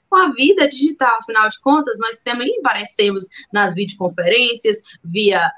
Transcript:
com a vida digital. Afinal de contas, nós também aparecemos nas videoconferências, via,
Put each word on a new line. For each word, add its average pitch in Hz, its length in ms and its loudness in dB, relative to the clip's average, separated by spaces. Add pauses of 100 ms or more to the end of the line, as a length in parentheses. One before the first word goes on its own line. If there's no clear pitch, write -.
com 392 80 2
a 370 160 4
vida 294 360 4
digital. 269 500 0
Afinal 220 300 0
de 214 120 -8
contas, 269 380 0
nós 226 200 -6
também 247 420 -4
aparecemos 208 640 -2 (280)
nas 202 220 0
videoconferências, 208 1080 -2 (200)
via, 175 560 0